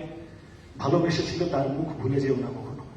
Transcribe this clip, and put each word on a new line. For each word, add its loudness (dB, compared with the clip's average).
ভালোবেসেছিল 4
তার 2
মুখ 0
ভুলে 0
যেও 4
না -2
কখনো। -8